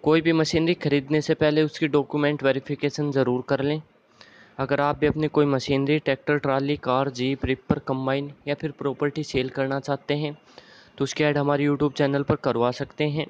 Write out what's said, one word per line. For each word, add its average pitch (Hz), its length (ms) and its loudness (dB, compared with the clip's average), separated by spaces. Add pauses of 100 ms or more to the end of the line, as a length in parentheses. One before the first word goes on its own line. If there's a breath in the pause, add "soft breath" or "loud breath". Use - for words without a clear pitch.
कोई 156 180 4
भी 165 120 4
मशीनरी 160 420 2
ख़रीदने 143 460 0
से 160 120 0
पहले 151 300 4
उसकी 156 240 -2
डॉक्यूमेंट 143 560 0
वेरिफिकेशन 139 680 0
ज़रूर 127 380 0
कर 135 120 0
लें। 151 200 -2 (800 loud breath)
अगर 139 220 0
आप 143 180 0
भी 151 80 2
अपनी 151 200 0
कोई 147 180 2
मशीनरी, 139 540 0
ट्रैक्टर, 147 380 -2
ट्राली, 139 400 -2
कार, 131 340 0
जीप, 127 340 -2
रिपर, 131 360 -2
कंबाइन 135 500 -4 (160)
या 143 80 -2
फिर 147 160 -8
प्रॉपर्टी 143 540 -4
सेल 131 240 -2
करना 139 300 -4
चाहते 143 360 -4
हैं 147 200 -6 (600 loud breath)
तो 139 60 -2
उसकी 151 200 -2
ऐड 147 140 2
हमारे 143 300 0
YouTube 143 260 0
चैनल 139 300 0
पर 151 140 0
करवा 120 360 0
सकते 147 360 -4
हैं। 147 200 -4